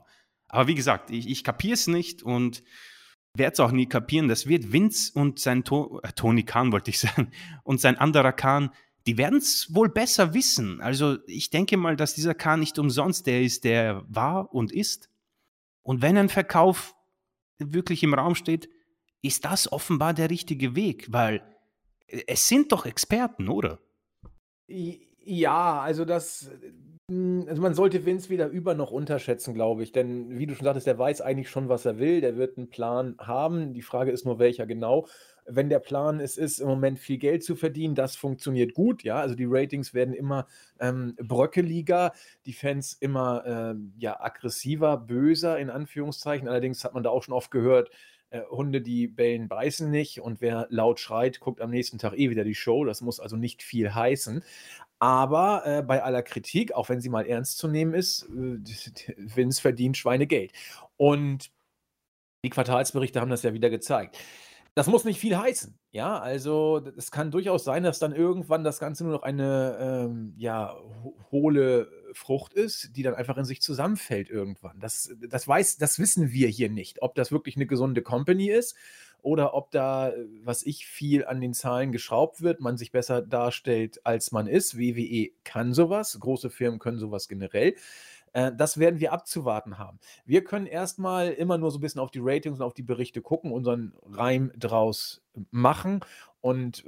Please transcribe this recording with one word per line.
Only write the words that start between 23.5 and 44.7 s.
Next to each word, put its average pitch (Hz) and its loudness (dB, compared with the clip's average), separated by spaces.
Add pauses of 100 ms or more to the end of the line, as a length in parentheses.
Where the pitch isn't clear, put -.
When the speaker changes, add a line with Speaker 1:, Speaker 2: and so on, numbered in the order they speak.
Speaker 2:
I-, 175 -10 (160)
ja, 165 2
also 156 -2
das, 165 -4 (580)
mm, 180 0
also 156 -2
man 180 2
sollte 185 4
Vince 185 -2
weder 175 0
über- 170 -2
noch 147 -2
unterschätzen, 131 -4
glaub 113 0
ich, 110 -6
denn 123 -2
wie 147 -4
du 139 -6
schon 135 -6
sagtest, 135 0
der 123 2
weiß 143 0
eigentlich 135 -2
schon, 135 -4
was 123 0
er 113 0
will, 165 4
der 123 0
wird 127 -2
einen 120 -12
Plan 120 -4
haben, 143 -2
die 120 -10
Frage 127 -2
ist 123 -6
nur, 117 -2
welcher 120 4
genau. 117 0 (380)
Wenn 139 0
der 143 4
Plan 147 -2
es 135 -8
ist, 147 -4
im 139 -2
Moment 135 0
viel 135 -4
Geld 147 0
zu 165 -4
verdienen, 156 -2
das 131 -2
funktioniert 127 -2
gut, 220 2
ja, 110 -2
also 139 -2
die 123 -2
Ratings 139 0
werden 127 0
immer, 139 -4 (320)
ähm, 127 -2
bröckeliger, 165 2 (320)
die 127 -12
Fans 139 -4
immer, 131 -2
ähm, 110 -6
ja, 110 -6
aggressiver, 147 0